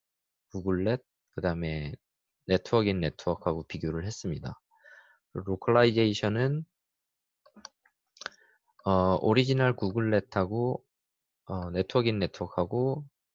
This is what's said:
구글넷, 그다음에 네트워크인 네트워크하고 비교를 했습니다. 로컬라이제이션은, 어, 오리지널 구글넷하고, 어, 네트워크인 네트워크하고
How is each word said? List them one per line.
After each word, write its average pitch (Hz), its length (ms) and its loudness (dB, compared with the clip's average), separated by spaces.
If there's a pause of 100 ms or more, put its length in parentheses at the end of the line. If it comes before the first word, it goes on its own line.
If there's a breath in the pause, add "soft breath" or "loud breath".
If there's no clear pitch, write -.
(520)
구글넷, 95 500 -2 (340)
그다음에 80 560 -4 (540)
네트워크인 98 540 2
네트워크하고 82 680 -2
비교를 80 380 -6
했습니다. 78 520 -8 (760 loud breath)
로컬라이제이션은, 113 1300 2 (2250 loud breath)
어, 92 380 4
오리지널 127 540 2
구글넷하고, 107 1080 0 (600)
어, 90 240 -6
네트워크인 107 480 0
네트워크하고 120 880 -2 (280)